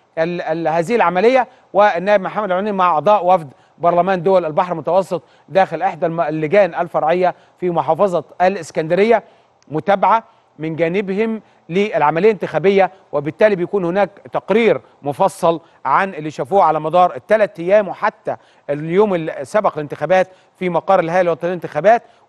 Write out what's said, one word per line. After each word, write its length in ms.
ال-، 220
ال-، 280
هذه 280
العملية. 520
والنائب 480
محمد 320
العنين 220
مع 120
أعضاء 400
وفد 260
برلمان 440
دول 220
البحر 280
المتوسط 500
داخل 340
إحدى 240
الم-، 140
اللجان 540
الفرعية 600
في 100
محافظة 540
الإسكندرية، 800
متابعة 560
من 180
جانبهم 640
للعملية 600
الانتخابية، 640
وبالتالي 440
بيكون 280
هناك 260
تقرير 480
مفصل 580
عن 300
اللي 160
شافوه 340
على 160
مدار 360
الثلاث 440
أيام 280
وحتى 480
اليوم 440
اللي 280
سبق 320
الانتخابات 540
في 100
مقر 320
الهيئة 200
الوطنية 300
للانتخابات. 520